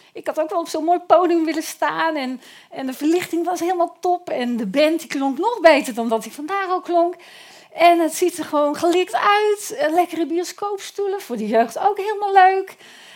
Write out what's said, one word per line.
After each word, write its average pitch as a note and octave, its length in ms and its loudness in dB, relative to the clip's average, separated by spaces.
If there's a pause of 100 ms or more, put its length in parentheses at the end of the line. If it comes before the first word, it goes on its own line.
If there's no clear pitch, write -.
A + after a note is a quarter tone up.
(120)
ik - 140 -16
had D#4 140 -4
ook D#4 100 -2
wel F#4 100 -2
op E4 80 -6
zo'n D#4 160 -4
mooi F4 140 4
podium F4 460 4
willen D#4 180 -2
staan." D#4+ 540 -2
En, C4 240 -6 (300)
en C4+ 160 -10
de B3+ 60 -4
verlichting E4 520 -2
was F4 160 -2
helemaal E4+ 400 -2
top. F4+ 300 -2
En A#3+ 260 -2
de A3 100 -2
band D4+ 320 2
die - 100 -16
klonk C4+ 300 -2
nog A4 220 0
beter D4 340 6
dan A#3 140 -4
dat A3+ 140 0
die A3 100 -14
vandaag F#4+ 360 -6
al F#4 120 -2
klonk. F4 340 0 (600)
En E4+ 220 6
het D#4+ 160 0
ziet F4 240 0
er D#4 60 -6
gewoon D4 320 0
gelikt F4+ 380 0
uit. G#4 640 2
Eh, D4+ 140 0
lekkere E4+ 340 0
bioscoopstoelen, G4 960 -4
voor A#3+ 160 -8
de G#3+ 100 -4
jeugd A3+ 320 2
ook G#4 180 0
helemaal G4+ 360 -4
leuk. F#4+ 440 2 (400)